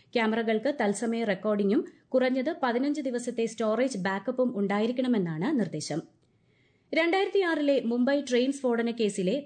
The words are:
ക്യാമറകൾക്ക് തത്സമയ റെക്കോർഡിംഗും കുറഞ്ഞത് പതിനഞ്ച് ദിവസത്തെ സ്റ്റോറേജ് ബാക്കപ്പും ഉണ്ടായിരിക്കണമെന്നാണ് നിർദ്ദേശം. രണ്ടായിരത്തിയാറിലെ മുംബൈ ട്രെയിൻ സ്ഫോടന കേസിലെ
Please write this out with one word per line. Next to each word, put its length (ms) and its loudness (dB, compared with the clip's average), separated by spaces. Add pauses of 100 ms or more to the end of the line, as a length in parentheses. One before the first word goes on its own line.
ക്യാമറകൾക്ക് 680 0
തത്സമയ 500 -2
റെക്കോർഡിംഗും 560 0 (280)
കുറഞ്ഞത് 500 0
പതിനഞ്ച് 420 0
ദിവസത്തെ 460 -4
സ്റ്റോറേജ് 520 0
ബാക്കപ്പും 560 -2
ഉണ്ടായിരിക്കണമെന്നാണ് 1040 0
നിർദ്ദേശം. 420 -2 (920)
രണ്ടായിരത്തിയാറിലെ 920 2
മുംബൈ 360 2
ട്രെയിൻ 320 0
സ്ഫോടന 380 0
കേസിലെ 560 0